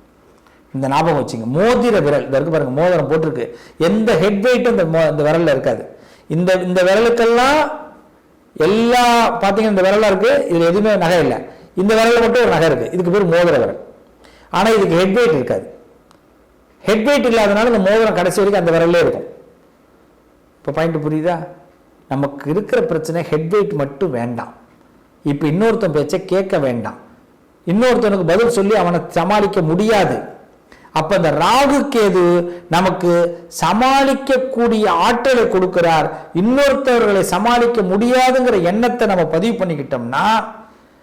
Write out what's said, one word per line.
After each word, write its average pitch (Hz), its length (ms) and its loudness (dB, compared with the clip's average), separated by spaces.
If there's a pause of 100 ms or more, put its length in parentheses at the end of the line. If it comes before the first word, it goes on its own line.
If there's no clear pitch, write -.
(720)
இந்த 135 140 -6
ஞாபகம் 147 340 0
வச்சுங்க, 113 320 -8
மோதிர 226 500 0
விரல். 143 220 0
இந்த 131 120 -4
இருக்கு 156 180 -2
பாருங்க, 135 220 -4
மோதிரம் 165 340 0
போட்டிருக்கு, 151 340 -2 (320)
எந்த 214 360 0
ஹெட் 196 320 0
வெயிட்டும் 247 300 2
இந்த 185 100 0
மோ-, 160 240 0
இந்த 147 140 -2
விரல்ல 156 320 2
இருக்காது. 123 280 -4 (440)
இந்த, 180 240 -2 (160)
இந்த 180 160 0
விரலுக்கெல்லாம் 233 760 2 (960)
எல்லா, 233 480 2 (360)
பாத்தீங்கன்னா 208 360 0
இந்த 185 120 2
விரலா 208 240 2
இருக்கு, 202 200 2 (180)
இதுல 170 220 2
எதுவுமே 208 240 2
நகை 175 240 0
இல்ல. 127 160 0 (400)
இந்த 196 200 0
விரல்ல 233 260 4
மட்டும் 226 240 2
ஒரு 190 100 2
நகை 160 140 2
இருக்கு, 127 220 -2
இதுக்கு 175 200 -2
பேர் 196 220 2
மோதிர 170 260 4
விரல். 104 180 -2 (760)
ஆனா 185 180 0
இதுக்கு 190 260 2
ஹெட் 190 220 0
வெயிட் 233 220 2
இருக்காது. 113 280 -4 (1160)
ஹெட் 214 220 0
வெயிட் 269 220 2
இல்லாதனால 220 440 2
இந்த 220 80 2
மோதிரம் 202 380 2
கடைசி 180 220 0
வரைக்கும் 202 220 2
அந்த 170 120 0
விரல்லே 170 280 4
இருக்கும். - 260 -2 (1300)
இப்ப - 160 -10
பாயிண்ட் 160 320 -4
புரியுதா? 156 320 -2 (760)
நமக்கு 139 400 -6
இருக்கிற 208 320 -2
பிரச்சனை 165 420 -4
ஹெட் 160 280 -4
வெயிட் 202 220 0
மட்டும் 143 440 -4
வேண்டாம். 117 360 -8 (720)
இப்ப 143 220 -4
இன்னொருத்தன் 202 480 0
பேச்சை 151 300 -2
கேட்க 190 340 -2
வேண்டாம், 120 400 -6 (680)
இன்னொருத்தனுக்கு 202 580 0
பதில் 220 320 2
சொல்லி 196 180 2
அவனை 175 240 0 (100)
சமாளிக்க 196 520 0
முடியாது. 185 560 0 (760)
அப்ப 156 220 -4
இந்த 165 160 2
ராகு 247 480 2 (120)
கேது 190 320 2 (460)
நமக்கு 180 420 0 (480)
சமாளிக்கக்கூடிய 254 1300 0 (160)
ஆற்றலை 240 440 0
கொடுக்கிறார். 175 640 0 (260)
இன்னொருத்தவர்களை 247 880 2
சமாளிக்க 233 600 0
முடியாதுங்கிற 247 800 2
எண்ணத்தை 226 440 0
நம்ம 180 180 0
பதிவு 180 300 -2
பண்ணிக்கிட்டோம்னா, 139 720 -4 (760)